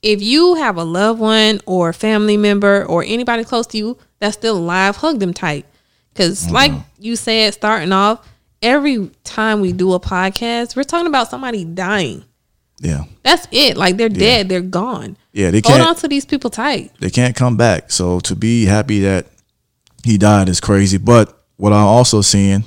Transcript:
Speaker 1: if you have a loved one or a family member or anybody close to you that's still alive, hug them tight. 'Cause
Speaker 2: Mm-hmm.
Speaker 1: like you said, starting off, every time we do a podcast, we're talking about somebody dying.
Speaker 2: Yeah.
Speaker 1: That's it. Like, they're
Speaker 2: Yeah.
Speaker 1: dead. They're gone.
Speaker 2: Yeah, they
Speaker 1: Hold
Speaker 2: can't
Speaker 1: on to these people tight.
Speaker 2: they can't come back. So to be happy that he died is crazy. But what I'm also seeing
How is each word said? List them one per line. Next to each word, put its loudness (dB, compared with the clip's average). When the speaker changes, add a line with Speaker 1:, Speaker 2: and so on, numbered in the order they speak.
Speaker 1:
if 0
you 4
have -2
a -4
loved 0
one 2
or 0
a -4
family 0
member 2
or -2
anybody -4
close -4
to -10
you -6
that's -4
still -2
alive, -2
hug -2
them -4
tight. -6
'Cause -2
Speaker 2:
Mm-hmm. -4
Speaker 1:
like 2
you -6
said, 0
starting -2
off, 0
every 0
time -2
we 0
do 0
a -2
podcast, -4
we're -2
talking -2
about 0
somebody -8
dying. -6
Speaker 2:
Yeah. -4
Speaker 1:
That's 0
it. 0
Like, 0
they're 0
Speaker 2:
Yeah. -4
Speaker 1:
dead. 2
They're -2
gone. -6
Speaker 2:
Yeah, 0
they 2
Speaker 1:
Hold 6
Speaker 2:
can't 4
Speaker 1:
on 0
to -6
these -2
people -4
tight. -6
Speaker 2:
they -4
can't 0
come 0
back. 0
So -2
to -6
be 0
happy 0
that 0
he 2
died 6
is 0
crazy. 2
But 2
what 2
I'm 4
also 4
seeing 2